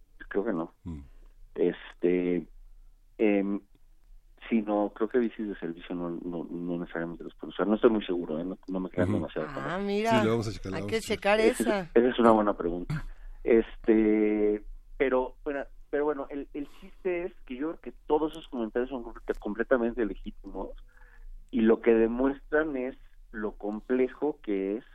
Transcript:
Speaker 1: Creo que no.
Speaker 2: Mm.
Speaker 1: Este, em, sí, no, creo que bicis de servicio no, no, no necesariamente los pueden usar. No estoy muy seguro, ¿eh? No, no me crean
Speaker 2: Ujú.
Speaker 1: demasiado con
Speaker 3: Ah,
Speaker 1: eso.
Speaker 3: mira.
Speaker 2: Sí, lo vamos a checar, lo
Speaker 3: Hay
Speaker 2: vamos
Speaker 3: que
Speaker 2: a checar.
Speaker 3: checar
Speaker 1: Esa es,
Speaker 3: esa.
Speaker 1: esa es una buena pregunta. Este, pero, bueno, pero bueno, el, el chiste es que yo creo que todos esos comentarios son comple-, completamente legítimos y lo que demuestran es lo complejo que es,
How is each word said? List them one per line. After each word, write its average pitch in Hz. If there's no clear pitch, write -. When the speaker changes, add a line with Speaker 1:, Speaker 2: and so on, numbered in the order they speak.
Speaker 1:
Creo 98
que 104
no. 82
Speaker 2:
Mm. 78
Speaker 1:
Este, 87
em, 101
sí, 113
no, 104
creo 110
que 120
bicis 113
de 98
servicio 85
no, 87
no, 85
no 87
necesariamente 85
los 78
pueden -
usar. 92
No 107
estoy 123
muy 107
seguro, 82
¿eh? 85
No, 95
no 92
me 92
crean 90
Speaker 2:
Ujú. 104
Speaker 1:
demasiado 78
con 135
Speaker 3:
Ah, 160
Speaker 1:
eso. 202
Speaker 3:
mira. 214
Speaker 2:
Sí, 214
lo 110
vamos 113
a 110
checar, 92
lo -
Speaker 3:
Hay -
Speaker 2:
vamos 202
Speaker 3:
que 220
Speaker 2:
a 220
checar. 208
Speaker 3:
checar -
Speaker 1:
Esa 220
es, -
Speaker 3:
esa. 202
Speaker 1:
esa 120
es 123
una 117
buena 107
pregunta. 87
Este, 107
pero, 131
bueno, 139
pero 147
bueno, 139
el, 139
el 143
chiste 180
es 190
que 131
yo 147
creo 170
que 120
todos 151
esos 160
comentarios 123
son 127
comple-, 113
completamente 117
legítimos 98
y 113
lo 110
que 117
demuestran 135
es 127
lo 107
complejo 127
que 98
es, -